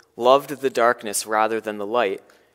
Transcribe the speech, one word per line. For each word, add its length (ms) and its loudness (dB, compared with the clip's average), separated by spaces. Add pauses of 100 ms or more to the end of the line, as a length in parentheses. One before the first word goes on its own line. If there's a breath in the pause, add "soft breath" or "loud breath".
(160 soft breath)
loved 340 4 (120)
the 80 -2
darkness 580 -2
rather 320 0
than 180 -8
the 80 -8
light, 380 -2 (320 soft breath)